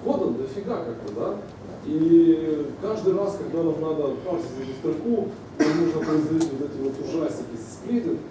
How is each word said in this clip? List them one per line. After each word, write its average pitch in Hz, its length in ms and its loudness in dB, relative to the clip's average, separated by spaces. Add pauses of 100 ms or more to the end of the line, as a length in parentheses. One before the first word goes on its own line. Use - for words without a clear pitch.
кода - 260 2
дофига - 540 -4
как - 180 -8
бы, - 140 -8
да? - 200 -4 (500)
И 156 800 6 (160)
каждый 196 320 2
раз, 196 240 0
когда 165 240 -2
нам 156 180 2
надо 151 440 0
парсить 131 260 -4 (120)
эту 131 160 -6
строку, - 500 0 (300)
нам 160 220 4
нужно 156 200 2
производить 156 520 2
вот 135 180 -4
эти - 120 -8
вот 135 100 -2 (160)
ужастики - 480 -4
со - 160 -10
сплитом. - 460 -2 (120)